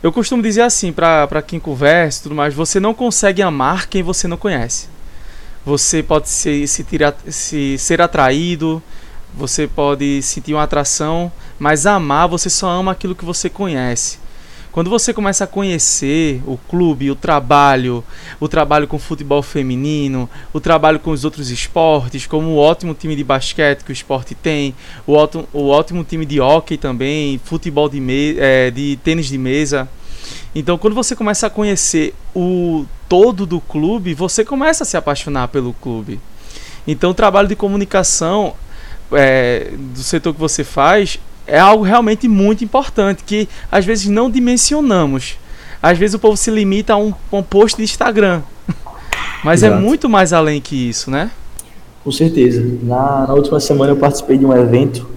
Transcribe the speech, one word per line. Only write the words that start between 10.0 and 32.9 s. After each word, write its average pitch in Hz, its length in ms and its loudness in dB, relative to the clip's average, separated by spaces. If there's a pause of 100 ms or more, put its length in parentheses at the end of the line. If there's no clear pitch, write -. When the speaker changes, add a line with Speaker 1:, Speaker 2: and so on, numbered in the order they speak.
Speaker 1:
sentir 139 300 -6
uma 151 120 2
atração, 156 680 -2 (300)
mas 151 260 2
amar, 170 400 2
você 175 240 -2
só - 180 -2
ama 185 220 0
aquilo 185 240 -6
que - 100 -12
você 175 240 -6
conhece. 131 720 -4 (520)
Quando 170 160 -2
você 226 240 0
começa 196 320 -2
a - 20 -6
conhecer 160 1000 -2
o 131 100 -6
clube, 147 540 0
o 139 40 -2
trabalho, 135 880 2 (380)
o 151 80 -4
trabalho 147 400 2
com 151 100 -6
futebol 143 440 -2
feminino, 135 840 -4 (240)
o 160 100 -6
trabalho 156 380 4
com 165 120 -4
os 143 160 -2
outros 147 240 -6
esportes, 139 760 0
como 160 260 -2
o 156 40 2
ótimo 156 380 4
time 156 200 -6
de 143 80 -4
basquete 139 640 0
que - 60 -14
o - 20 -8
esporte 127 420 -6
tem, 143 400 -4 (320)
o 143 60 2
ótimo, 151 400 2
o 143 160 -2
ótimo 160 360 2
time 160 200 -6
de 143 160 0
hóquei 151 380 2
também, 139 680 -4
futebol 151 420 -2
de 139 140 -4
me-, 135 380 -2
é, 131 320 4
de 139 340 -4
tênis 160 220 0
de 139 100 -6
mesa. 135 500 -2 (680)
Então, 165 240 -2
quando 214 160 2
você 247 200 -2
começa 208 340 -2
a - 20 -2
conhecer 190 640 0 (200)
o 175 520 0 (240)